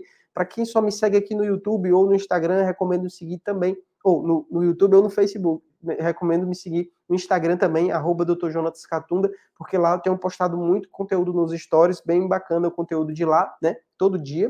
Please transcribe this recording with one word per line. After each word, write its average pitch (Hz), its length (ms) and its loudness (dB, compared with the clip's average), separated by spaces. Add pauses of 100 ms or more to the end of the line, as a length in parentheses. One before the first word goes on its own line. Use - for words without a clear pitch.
(340)
Pra 180 120 -4
quem 226 200 -6
só 226 160 0
me 208 100 0
segue 208 260 0
aqui 202 160 -2
no 208 120 -2
YouTube 196 460 -2
ou 185 140 6
no 196 80 4
Instagram, 185 500 0
recomendo 180 460 -2
seguir 170 300 -10
também, 190 360 -2 (280)
ou 170 180 4
no, 165 300 0
no 170 120 0
YouTube 185 320 4
ou 196 80 8
no 208 60 -2
Facebook, 196 540 -2 (180)
né, 165 180 -6
recomendo 170 480 0
me 180 80 -4
seguir 175 340 -6 (180)
no 175 80 0
Instagram 180 420 0
também, 175 340 2
arroba 170 340 -2
doutor 170 240 -2
Jonatas 160 360 -6
Catunda, 185 460 -2 (260)
porque - 200 -4
lá 170 160 2
eu 175 60 0
tenho 185 180 0
postado 180 400 -4
muito 175 320 0
conteúdo 185 440 -2
nos 170 200 0
stories, 170 480 2
bem 180 260 0
bacana 175 400 -2
o 170 40 -2
conteúdo 160 420 -4
de 160 100 -6
lá, 160 380 2
né, 165 140 0 (220)
todo 190 200 2
dia, 156 320 -4